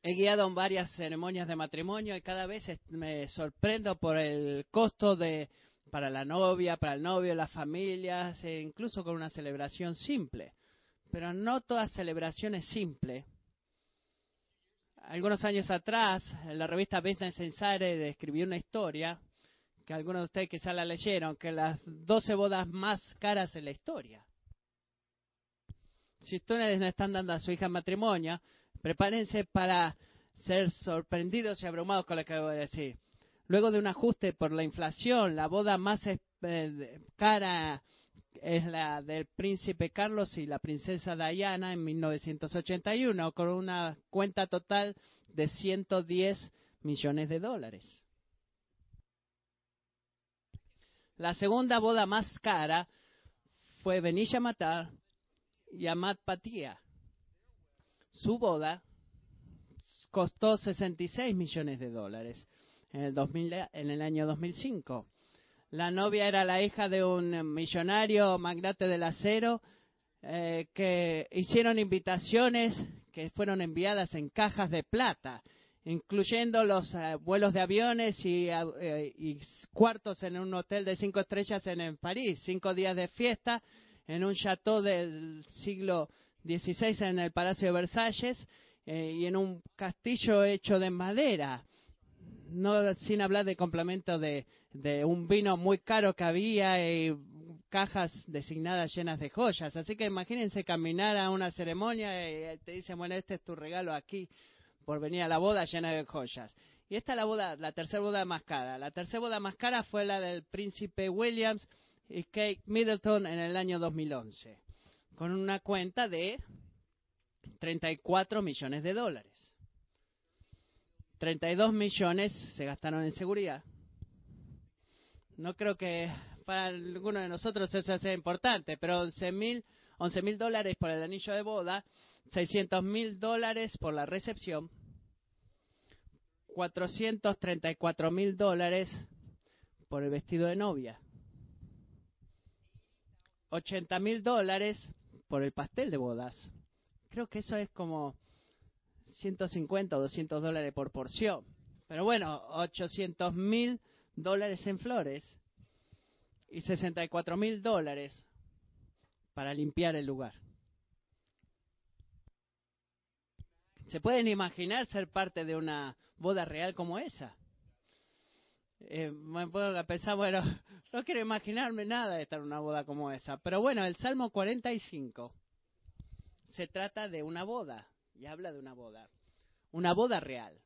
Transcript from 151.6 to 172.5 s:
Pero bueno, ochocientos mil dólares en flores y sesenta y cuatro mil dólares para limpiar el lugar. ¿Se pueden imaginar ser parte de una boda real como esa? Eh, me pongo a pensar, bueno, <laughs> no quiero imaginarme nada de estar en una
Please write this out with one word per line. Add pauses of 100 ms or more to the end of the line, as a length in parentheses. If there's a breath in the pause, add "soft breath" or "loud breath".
Pero
bueno,
ochocientos
mil (360 soft breath)
dólares
en
flores (1300 soft breath)
y
sesenta
y
cuatro
mil
dólares (1080)
para
limpiar
el
lugar. (3500)
¿Se
pueden
imaginar
ser
parte
de
una (200)
boda
real
como
esa? (1400 soft breath)
Eh,
me
pongo
a
pensar,
bueno,
<laughs>
no
quiero
imaginarme
nada
de
estar
en
una